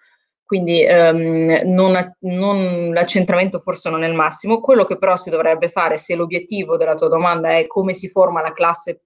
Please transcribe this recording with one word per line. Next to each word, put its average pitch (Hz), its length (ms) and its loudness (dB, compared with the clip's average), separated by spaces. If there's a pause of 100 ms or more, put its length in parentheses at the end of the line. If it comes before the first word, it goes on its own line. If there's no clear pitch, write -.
(440)
Quindi, 170 400 0
ehm, 165 840 4
non, 185 540 2
non, 185 760 -2
l'accentramento 180 680 0
forse 175 300 -8
non 160 140 -4
è 165 40 -2
il 165 60 -2
massimo. 165 460 -2
Quello 233 240 4
che 185 140 -4
però 185 180 2
si 180 140 -6
dovrebbe 160 380 0
fare, 165 300 -2
se 175 180 -6
l'obiettivo 170 640 -4
della 160 180 0
tua 160 120 0
domanda 165 500 0
è 160 80 0
come 190 280 -4
si 185 140 -10
forma 175 340 0
la 156 100 -4
classe 170 540 -2